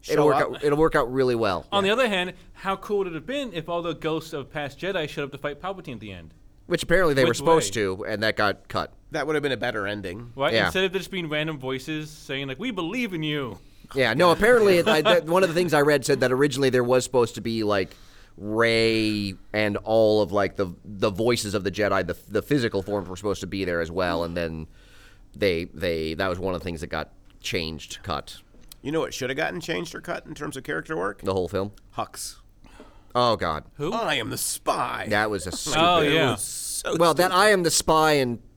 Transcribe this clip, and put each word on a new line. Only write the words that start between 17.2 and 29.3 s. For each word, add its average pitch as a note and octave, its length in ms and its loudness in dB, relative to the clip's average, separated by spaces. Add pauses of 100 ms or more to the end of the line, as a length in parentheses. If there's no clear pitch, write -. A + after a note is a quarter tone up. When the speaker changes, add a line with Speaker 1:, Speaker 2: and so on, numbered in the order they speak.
Speaker 1:
to A2+ 60 -10
be, A2+ 220 -2
like, G2+ 300 0 (440)
Rey A2 1000 2 (180)
and G#2 240 0
all G#2+ 440 4
of, F2+ 100 0
like, G2 240 0
the, G2 120 0 (160)
the G#2 260 -2
voices A2 440 0
of G2+ 100 -2
the F#2+ 80 -2
Jedi, F#2+ 360 0
the, E2+ 80 -6 (140)
the G2+ 120 0
physical A2+ 400 0
forms G2 280 -4
were F#2 80 -10
supposed G2+ 240 -4
to F#2+ 60 -8
be F#2+ 180 -4
there E2+ 160 -2
as E2 100 -4
well, E2+ 320 -2
and E2+ 120 -6
then D#2+ 320 -6 (680)
they, F#2 300 0
they, D#2+ 500 -4
that F#2+ 120 -2
was F2+ 120 -4
one F#2 140 -4
of F2 80 -6
the - 20 -16
things E2+ 180 -6
that E2+ 60 -10
got D#2 240 -8 (280)
changed, D#2+ 640 -8
cut. - 340 -8 (440)
Speaker 2:
You C3+ 100 -8
know D#3+ 100 -2
what - 120 -6
should B2+ 160 -6
have C3+ 80 -6